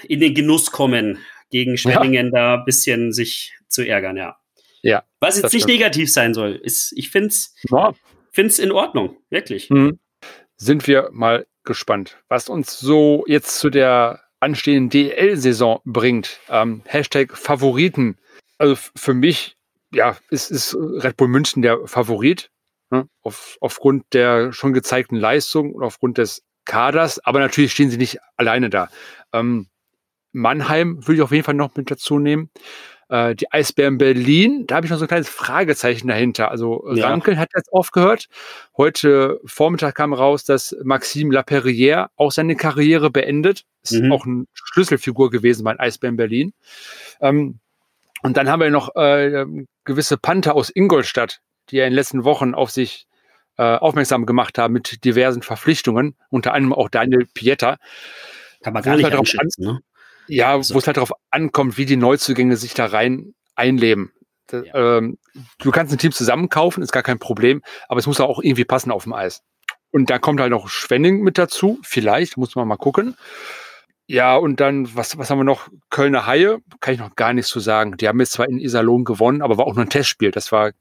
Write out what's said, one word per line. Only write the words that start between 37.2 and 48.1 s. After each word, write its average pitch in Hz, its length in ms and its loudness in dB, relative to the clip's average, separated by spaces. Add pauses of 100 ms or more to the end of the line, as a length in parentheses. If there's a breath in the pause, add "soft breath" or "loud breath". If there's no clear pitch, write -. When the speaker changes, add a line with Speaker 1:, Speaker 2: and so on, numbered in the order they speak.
Speaker 2:
hat 160 180 -2
jetzt - 160 -4
aufgehört. 185 560 2 (500 loud breath)
Heute 139 680 4
Vormittag 151 500 0
kam 147 180 -2
raus, 139 320 2
dass - 380 -2
Maxime 135 520 -2
Laperrière 135 800 2
auch 147 160 0
seine 160 240 -2
Karriere 151 560 2
beendet. 147 540 0 (180)
Ist - 100 -8
Speaker 1:
Mhm. 120 180 2
Speaker 2:
auch 139 140 0
eine 127 280 -6
Schlüsselfigur 135 760 0
gewesen 113 340 2
bei 110 100 0
den - 60 -10
Eisbären 120 360 -4
Berlin. 117 380 -2 (680 loud breath)
Ähm, 139 380 0 (640)